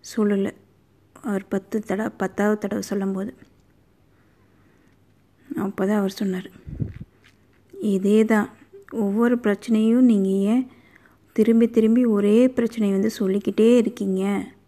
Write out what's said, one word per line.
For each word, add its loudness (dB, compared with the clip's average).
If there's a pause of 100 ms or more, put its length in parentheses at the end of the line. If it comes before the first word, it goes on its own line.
(140)
சொல்லல. 0 (680)
அவர் -6
பத்து -6
தடவை, -6
பத்தாவது -2
தடவை -6
சொல்லும்போது -6 (2250)
அப்போதான் -4
அவர் -2
சொன்னார், -6 (1300)
"இதே 2
தான், 0 (420)
ஒவ்வொரு 0
பிரச்சனையும் 0
நீங்க 4
ஏன் 0 (680)
திரும்பி 4
திரும்பி 4
ஒரே 4
பிரச்சனையை -2
வந்து 0
சொல்லிக்கிட்டே 2
இருக்கீங்க? -2 (200)